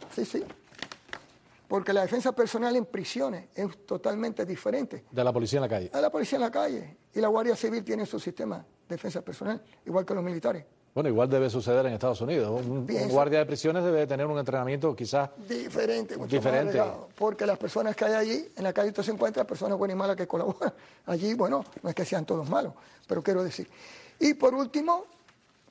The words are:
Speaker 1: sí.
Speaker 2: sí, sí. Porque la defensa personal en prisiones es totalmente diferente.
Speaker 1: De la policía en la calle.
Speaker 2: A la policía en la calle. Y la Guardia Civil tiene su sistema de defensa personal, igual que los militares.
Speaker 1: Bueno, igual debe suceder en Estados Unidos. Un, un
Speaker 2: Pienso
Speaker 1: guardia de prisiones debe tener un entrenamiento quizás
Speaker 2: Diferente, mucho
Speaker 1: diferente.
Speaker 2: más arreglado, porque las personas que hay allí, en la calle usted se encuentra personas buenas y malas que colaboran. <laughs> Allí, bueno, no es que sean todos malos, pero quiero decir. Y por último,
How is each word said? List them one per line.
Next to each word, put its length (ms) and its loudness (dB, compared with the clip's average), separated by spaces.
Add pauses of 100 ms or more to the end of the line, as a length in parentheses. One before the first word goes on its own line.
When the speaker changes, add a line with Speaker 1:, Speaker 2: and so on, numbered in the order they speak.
(140)
Speaker 1:
sí. 120 -2
Speaker 2:
sí, 140 -4
sí. 40 -4 (1300)
Porque 240 0
la 80 6
defensa 320 0
personal 420 2
en 80 4
prisiones 720 -4
es 300 -6
totalmente 600 -2
diferente. 640 -4
Speaker 1:
De 140 0
la 80 4
policía 280 0
en 20 2
la 80 0
calle. 240 -2
Speaker 2:
A 80 2
la 100 4
policía 240 0
en 60 0
la 100 0
calle. 460 -2 (180)
Y 60 0
la 80 4
Guardia 260 2
Civil 300 -2
tiene 200 -2
su 140 -6
sistema 380 -6
de 380 -12
defensa 260 -6
personal, 420 -6 (220)
igual 200 2
que 80 -4
los 100 -2
militares. 420 -2 (280)
Speaker 1:
Bueno, 160 2
igual 180 4
debe 220 4
suceder 380 2
en 60 0
Estados 280 0
Unidos. 300 0
Un, 200 -2
un 140 -4
Speaker 2:
Pienso 260 0
Speaker 1:
guardia 280 6
de 80 2
prisiones 360 0
debe 220 4
tener 220 0
un 100 -2
entrenamiento 580 0
quizás 360 0 (180)
Speaker 2:
Diferente, 680 -2
mucho 180 -2
Speaker 1:
diferente. 420 2
Speaker 2:
más 100 4
arreglado, 280 -10
porque 320 0
las 100 2
personas 380 -2
que 100 0
hay 80 2
allí, 420 0
en 80 -6
la 100 0
calle 160 2
usted 120 -2
se 100 -2
encuentra 320 0
personas 320 -2
buenas 200 0
y 20 -2
malas 180 2
que 120 -4
colaboran. 440 -2 (180)
<laughs> 180 -20
Allí, 260 0
bueno, 320 0 (160)
no 80 -4
es 60 -4
que 100 -2
sean 220 -2
todos 200 0
malos, 280 0 (320)
pero 160 -2
quiero 200 2
decir. 240 -6 (520)
Y 160 4
por 180 6
último, 520 0 (640)